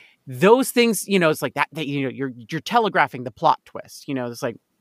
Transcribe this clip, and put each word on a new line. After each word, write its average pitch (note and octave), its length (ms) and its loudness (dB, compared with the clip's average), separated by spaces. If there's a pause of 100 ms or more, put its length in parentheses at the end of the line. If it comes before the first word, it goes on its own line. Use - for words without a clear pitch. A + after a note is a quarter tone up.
(280)
those F#3 440 4
things, A#3 360 2
you G3+ 100 2
know, E3+ 120 4
it's D#3 120 -2
like C3+ 120 -6
that, C#3+ 180 -2
that, D3 160 -8
you C#3+ 160 -2
know, B2+ 60 -4
you're, B2 240 -8 (160)
you're D#3+ 120 -6
telegraphing F3 640 0
the A#2+ 80 -10
plot D3+ 340 0
twist, - 420 -18
you C#3+ 60 -6
know, B2+ 160 -4
it's A#2+ 140 -12
like, A#2 140 -6 (240)